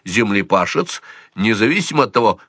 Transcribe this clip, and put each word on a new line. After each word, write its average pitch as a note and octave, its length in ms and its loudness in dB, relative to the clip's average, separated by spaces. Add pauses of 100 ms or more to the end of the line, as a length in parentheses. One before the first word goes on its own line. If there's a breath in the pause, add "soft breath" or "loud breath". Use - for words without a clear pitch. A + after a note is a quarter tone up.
землепашец, G2 960 -2 (340 loud breath)
независимо A#2 680 0
от A#2 100 0
того, A2+ 260 2 (100)